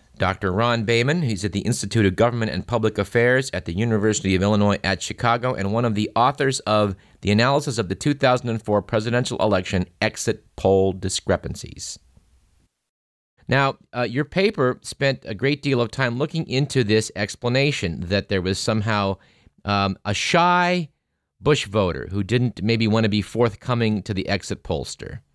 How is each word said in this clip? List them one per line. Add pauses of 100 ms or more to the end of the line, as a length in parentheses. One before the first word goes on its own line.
(160)
Doctor
Ron
Bayman.
He's
at
the
Institute
of
Government
and
Public
Affairs
at
the
University
of
Illinois
at
Chicago
and
one
of
the
authors
of (280)
The
Analysis
of
the
two
thousand
and
four
Presidential
Election (140)
Exit (100)
Poll
Discrepancies. (1500)
Now, (180)
uh,
your
paper
spent
a
great
deal
of
time
looking
into
this
explanation
that
there
was
somehow, (460)
um,
a
shy (520)
Bush
voter
who
didn't
maybe
want
to
be
forthcoming
to
the
exit
pollster. (140)